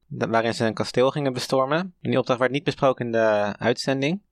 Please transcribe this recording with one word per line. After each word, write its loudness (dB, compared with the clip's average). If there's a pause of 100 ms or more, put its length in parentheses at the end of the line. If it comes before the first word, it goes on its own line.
da-, -4
waarin 2
ze -2
een 0
kasteel 0
gingen -2
bestormen. 0
En -6
die 2
opdracht 0
werd 2
niet -4
besproken 0
in -6
de 2
uitzending. -2